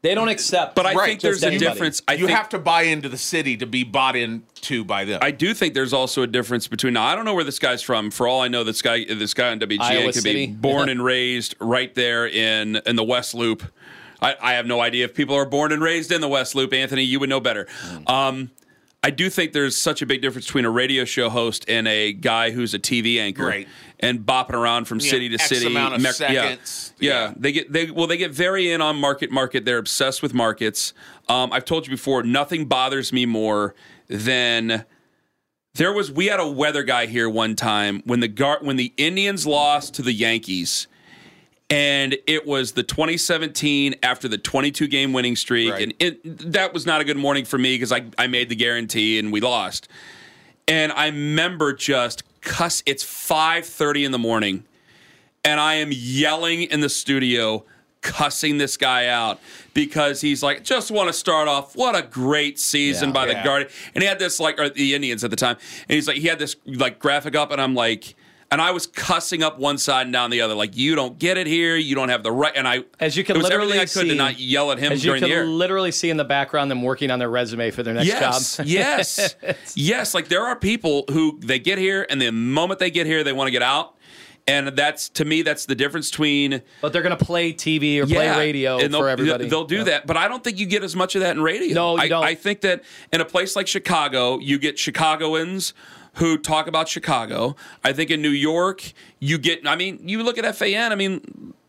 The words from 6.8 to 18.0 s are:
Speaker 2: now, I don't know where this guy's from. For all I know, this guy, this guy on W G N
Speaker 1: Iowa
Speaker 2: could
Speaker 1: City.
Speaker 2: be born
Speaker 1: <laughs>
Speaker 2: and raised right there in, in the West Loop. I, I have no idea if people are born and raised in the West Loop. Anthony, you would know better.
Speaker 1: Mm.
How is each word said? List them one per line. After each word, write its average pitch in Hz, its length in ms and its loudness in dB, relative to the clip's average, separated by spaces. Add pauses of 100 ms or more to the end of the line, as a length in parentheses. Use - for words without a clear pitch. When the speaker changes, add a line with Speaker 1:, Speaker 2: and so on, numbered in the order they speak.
Speaker 2:
now, 110 100 2
I 147 120 2
don't 226 80 -6
know 214 100 0
where 170 100 2
this 139 140 -6
guy's 123 240 0
from. 110 300 -2
For 120 160 0
all 131 120 2
I 127 80 0
know, 120 140 -2
this 110 200 -4
guy, 117 220 0
this 104 300 -4
guy 123 160 0
on 110 100 -6
W 107 180 -2
G 117 60 0
N 123 80 2
Speaker 1:
Iowa 120 200 2
Speaker 2:
could 120 100 0
Speaker 1:
City. 107 240 0
Speaker 2:
be 107 60 -10
born 139 360 0
Speaker 1:
<laughs> - 0 -
Speaker 2:
and 123 160 -2
raised 127 560 0
right 123 340 0
there 120 340 2
in, 110 480 0 (100)
in 117 100 2
the 113 80 2
West 120 300 -2
Loop. 117 300 -2 (580)
I, 135 180 2
I 123 140 0
have 120 120 -2
no 120 140 0
idea 120 240 0
if 117 100 -6
people 143 220 0
are 139 80 2
born 147 280 0
and 151 100 0
raised 165 300 0
in 170 80 2
the 147 80 -2
West 135 280 0
Loop. 131 160 0
Anthony, 135 320 0
you 131 160 0
would 135 80 0
know 135 120 2
better. 113 260 -2 (200)
Speaker 1:
Mm. 82 240 -8